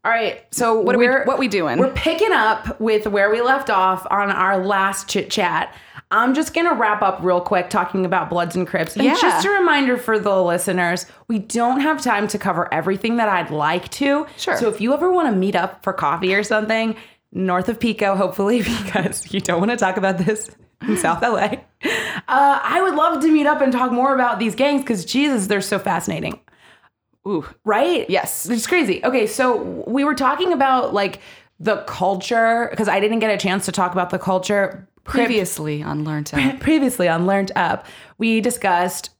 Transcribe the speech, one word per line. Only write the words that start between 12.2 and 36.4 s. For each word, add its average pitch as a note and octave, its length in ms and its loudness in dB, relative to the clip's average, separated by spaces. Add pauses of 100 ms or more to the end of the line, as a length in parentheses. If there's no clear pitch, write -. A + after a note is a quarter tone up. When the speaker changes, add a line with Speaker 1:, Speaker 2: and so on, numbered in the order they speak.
Speaker 1:
to G#3 100 -4
cover F3 340 -2
everything F#3+ 440 -2
that A3 120 2
I'd E3+ 220 0
like D#3 380 -2
to. C#4+ 360 0 (120)
Speaker 2:
Sure. - 200 -4
Speaker 1:
So A#3 120 0
if G#3 120 -6
you A#3+ 140 0
ever F4 160 0
wanna D#4+ 220 2
meet F#3+ 220 0
up F3+ 280 -2
for F#3+ 100 -2
coffee E3+ 400 0
or G3+ 80 2
something, A3 540 0 (360)
north F#3 380 0
of A3+ 100 -6
Pico, G#3+ 360 0
hopefully, G3+ 460 0
<laughs> A3+ 220 -4
because F#3+ 480 -4
you F#3+ 100 0
don't F3 180 0
wanna A#3 180 0
talk F#3+ 200 0
about F#3+ 200 0
this G#3+ 320 -2 (380)
in G#3+ 100 0
South E3+ 240 0
L A#3 160 0
A. G#3+ 260 -2 (640)
Uh, C#4 360 4
I D4+ 180 0
would F#4 140 2
love D#4 260 2
to D#4+ 100 4
meet D4 140 4
up D4 160 2
and C4 100 4
talk B3 200 0
more C4 240 2
about A#3+ 240 0
these A3 160 -2
gangs C#4 300 2
'cause, F#3+ 200 -2
Jesus, C4 420 0
they're G3+ 140 0
so G3 160 -4
fascinating. E3 640 -4 (880)
Speaker 2:
Ooh. F3 180 -4 (200)
Speaker 1:
Right? A3+ 440 0
Speaker 2:
Yes. - 400 -2
Speaker 1:
It's A3+ 160 -2
crazy. C#4 380 0
Okay, A#3+ 240 2
so B3 300 0 (300)
we C4+ 180 0
were D4 100 0
talking D4 380 0
about, C4 400 2
like, G3+ 260 -2 (400)
the G3 260 0
culture, A3+ 920 0
'cause G#3+ 100 0
I G3 120 2
didn't G#3+ 200 2
get A3 100 2
a G3+ 80 2
chance F#3 280 -2
to F#3 60 -2
talk F3+ 200 0
about F3+ 180 -2
the F#3 100 -4
culture. F#3+ 680 -2 (160)
Crip- A#3+ 220 0
Speaker 2:
Previously D#3 580 -2
on D3+ 220 -4
Learned D3+ 280 -6
Up. C#3+ 60 0
Speaker 1:
Pre-, C4+ 200 2